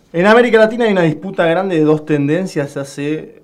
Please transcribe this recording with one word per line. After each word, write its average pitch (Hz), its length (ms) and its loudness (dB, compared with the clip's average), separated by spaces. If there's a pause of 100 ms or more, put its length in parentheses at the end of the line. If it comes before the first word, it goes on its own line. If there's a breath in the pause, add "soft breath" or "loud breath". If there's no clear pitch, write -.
(120)
En 175 140 0
América 226 320 4
Latina 220 260 2
hay 214 80 2
una 185 100 2
disputa 170 440 -2
grande 180 300 0
de 156 80 2
dos 151 200 2
tendencias 151 720 -4
hace 143 680 -8